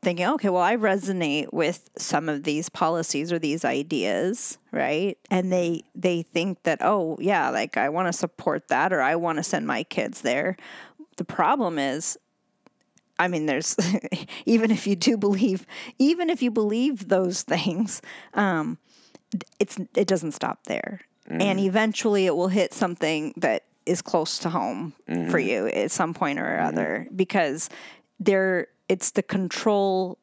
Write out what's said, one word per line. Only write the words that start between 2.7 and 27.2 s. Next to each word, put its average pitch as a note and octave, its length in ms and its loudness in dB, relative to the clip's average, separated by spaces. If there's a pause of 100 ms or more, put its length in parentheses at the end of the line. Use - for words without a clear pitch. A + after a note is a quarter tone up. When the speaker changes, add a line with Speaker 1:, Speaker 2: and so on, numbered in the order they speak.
Speaker 1:
or E3+ 60 0
these D#3 260 -2
ideas," C#3 920 -2 (140)
right? D3+ 460 -2 (120)
And F#3 220 2
they, E3+ 320 0 (100)
they F3 280 0
think F3 420 -2
that, D#3+ 180 2
"Oh, F3 380 2
yeah, E3 300 2
like, A#2 260 -2
I B2+ 140 2
wanna E3+ 220 0
support - 560 -4
that, D#3 240 2
or E3 100 2
I D3 140 2
wanna E3+ 280 -2
send D3+ 220 -2
my C3+ 180 -2
kids - 380 -6
there." D3+ 340 0 (600)
The - 80 -6
problem F#3 540 0
is, C#3 400 -2 (1000)
I F3+ 100 4
mean, E3 160 -2
there's, D3+ 320 0 (340)
<laughs> - 360 -8
even A3 240 4
if - 160 2
you G3+ 100 2
do G#3+ 220 2
believe, G3 480 2 (320)
even E4 320 4
if C4+ 120 0
you B3 80 2
believe A3 580 0
those F#3 340 2
things, F3 580 -2 (320)
um, E3+ 460 0 (800)
it's, - 180 0 (180)
it F#3 140 0
doesn't E3 240 -2
stop - 320 -6
there. - 380 -6 (280)
Speaker 2:
Mm. E3 120 -2
Speaker 1:
And G3 180 2
eventually G#3 640 2
it F3 100 2
will F3 140 0
hit F#3 240 2
something D#3+ 640 -2
that A2+ 280 0 (200)
is F3+ 160 0
close - 380 -2
to F3 100 -4
home C#3 460 -4 (120)
for - 60 -6
Speaker 2:
Mm-hmm. - 260 0
Speaker 1:
you G#2+ 300 0
at G#2 220 -2
some E3+ 240 -2
point C#3+ 240 -2
or - 60 -4 (120)
Speaker 2:
Mm-hmm. E2+ 120 0
Speaker 1:
other, F#2 460 -2
because F3 540 0 (500)